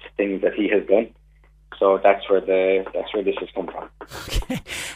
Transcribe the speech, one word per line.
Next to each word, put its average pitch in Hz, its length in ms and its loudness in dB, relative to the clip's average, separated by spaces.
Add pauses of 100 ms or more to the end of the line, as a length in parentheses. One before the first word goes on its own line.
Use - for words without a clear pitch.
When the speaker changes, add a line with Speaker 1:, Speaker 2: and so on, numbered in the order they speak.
(180)
Speaker 1:
things 98 240 -2
that 95 120 0
he 104 160 -2
has 98 180 2
done. 110 200 4 (720)
So 98 240 4
that's - 260 4
where 95 120 4
the, 95 520 2
that's - 200 -6
where 104 100 -2
this 98 160 0
has 90 160 -8
come 90 120 -6
from. 82 220 -12 (400)
Speaker 2:
Okay. - 320 -4 (340)